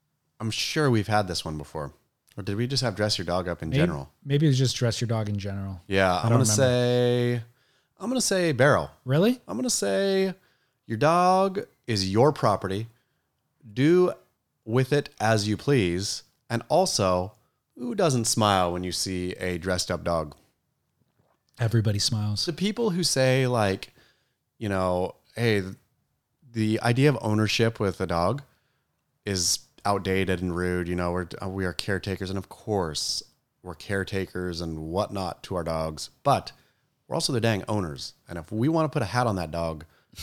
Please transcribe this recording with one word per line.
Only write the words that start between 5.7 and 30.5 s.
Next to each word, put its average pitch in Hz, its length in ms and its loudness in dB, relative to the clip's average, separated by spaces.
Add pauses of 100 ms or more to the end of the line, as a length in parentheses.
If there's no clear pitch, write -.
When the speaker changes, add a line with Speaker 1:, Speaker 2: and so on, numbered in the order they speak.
Speaker 1:
Yeah, 95 260 4
Speaker 2:
I 90 40 2
Speaker 1:
I'm 85 120 -2
Speaker 2:
don't - 40 4
Speaker 1:
gonna 120 180 6
Speaker 2:
remember. - 20 2
Speaker 1:
say, 123 920 2 (560)
I'm 262 120 -8
gonna 254 100 0
say 180 320 2
barrel. 117 380 4 (160)
Speaker 2:
Really? 190 420 2
Speaker 1:
I'm 196 80 -8
gonna 254 140 -4
say 190 640 0 (520)
your 113 120 -4
dog 185 640 4 (260)
is 98 240 0
your 123 220 6
property. 104 560 -2 (840)
Do 170 400 4 (540)
with 127 260 2
it 147 160 0 (100)
as 107 300 2
you 104 80 0
please. 98 680 0 (260)
And 117 180 -2
also, 98 640 2 (440)
who 240 180 -8
doesn't 139 320 2
smile 98 460 4
when 90 120 -4
you 90 80 -6
see 90 400 -4
a 90 240 -6
dressed 90 340 -4
up 82 140 -4
dog? 82 300 -2 (1200)
Speaker 2:
Everybody 107 400 2
smiles. 104 460 0
Speaker 1:
The 170 80 -4
people 208 380 -2
who 175 120 -2
say, 131 440 2
like, 107 480 0 (640)
you 110 100 -6
know, 92 460 0 (200)
"Hey, 110 280 2
th-, 95 120 -10 (800)
the 110 300 0
idea 123 260 4
of 135 140 2
ownership 110 580 2
with 98 200 -2
a 92 60 0
dog 87 360 0 (840)
is 92 360 -2 (240)
outdated 95 580 0
and 87 140 -2